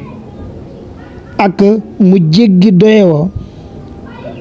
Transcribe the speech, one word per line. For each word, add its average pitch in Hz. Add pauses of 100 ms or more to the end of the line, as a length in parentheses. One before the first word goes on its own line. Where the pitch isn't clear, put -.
(1400)
ak 202 (400)
mu 190 (140)
jéggi 190
doye 214
wa, 165 (1120)